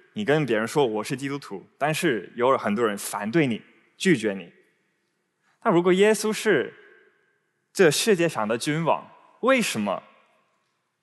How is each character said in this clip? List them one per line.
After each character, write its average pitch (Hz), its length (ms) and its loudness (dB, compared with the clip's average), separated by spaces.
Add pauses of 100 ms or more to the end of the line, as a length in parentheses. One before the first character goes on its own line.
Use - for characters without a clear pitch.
(140)
你 107 100 -6
跟 147 220 2
别 113 120 0
人 110 80 -2
说 143 220 0
“我 107 160 -4
是 135 140 -8
基 135 100 -8
督 139 100 -6
徒”， 95 280 -14 (120)
但 151 160 -2
是 131 440 -2
有 123 200 4
很 107 160 -2
多 117 120 0
人 101 120 -2
反 104 320 -8
对 156 160 2
你， 110 160 -4 (360)
拒 170 200 2
绝 104 160 -4
你。 87 200 -14 (1120)
那 233 80 2
如 175 120 4
果 185 80 4
耶 202 220 4
稣 214 180 -2
是 165 420 0 (1000)
这 170 180 6
世 214 240 2
界 170 140 2
上 110 180 -4
的 117 100 0
君 151 280 -4
王， 104 260 -2 (300)
为 254 200 2
什 - 180 -4
么 101 240 -4 (1000)